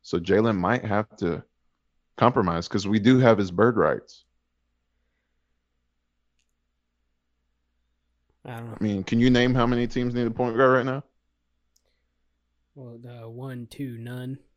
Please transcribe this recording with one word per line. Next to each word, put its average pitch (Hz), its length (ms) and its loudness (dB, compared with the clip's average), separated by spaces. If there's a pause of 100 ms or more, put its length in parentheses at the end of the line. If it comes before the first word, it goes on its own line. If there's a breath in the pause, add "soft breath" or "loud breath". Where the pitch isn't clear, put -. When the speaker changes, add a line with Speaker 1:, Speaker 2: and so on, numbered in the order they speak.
Speaker 1:
So - 180 -6
Jalen 101 380 2
might 98 300 -2
have 107 320 -4
to 87 240 -4 (760)
compromise 92 500 2
'cause 95 200 -6
we 107 120 0
do 127 200 4
have 117 180 6
his 95 140 -2
bird 110 260 2
rights. 76 480 -2 (4000)
Speaker 2:
I 123 120 -14
don't 117 140 -14
know. 110 100 -14
Speaker 1:
I - 20 -4
mean, 101 220 -2
can 117 160 0
you 123 80 6
name 123 260 4
how 120 120 2
many 120 200 -2
teams 123 280 -4
need 120 120 -2
a 113 40 -2
point 117 260 -4
guard 131 160 6
right 127 140 2
now? 135 180 -6 (1700)
Speaker 2:
Well, 120 320 -18
uh, 117 220 -18
one, 123 380 -12
two, 123 320 -12
none. 127 400 -10 (180)